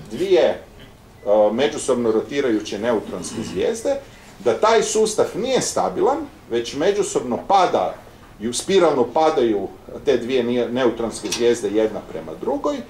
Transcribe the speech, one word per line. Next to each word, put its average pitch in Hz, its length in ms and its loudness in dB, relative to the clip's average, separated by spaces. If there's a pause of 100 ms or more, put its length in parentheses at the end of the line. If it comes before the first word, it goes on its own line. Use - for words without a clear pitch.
(100)
dvije 156 520 2 (880)
međusobno 123 600 0
rotirajuće 110 680 0
neutronske 104 640 -4
zvijezde, 233 540 -2 (480)
da 220 160 2
taj 220 220 4
sustav 214 520 0
nije 240 260 0
stabilan, 190 580 0 (320)
već 117 240 -4
međusobno 156 640 -2 (100)
pada, 147 460 2 (460)
ju-, 117 120 -4
spiralno 160 520 2 (100)
padaju 120 540 2 (360)
te 131 120 4
dvije 120 280 0
nije-, 120 240 0
neutronske 117 640 -2
zvijezde 113 400 0
jedna 107 300 0 (100)
prema 80 300 -10
drugoj, 285 360 -2 (140)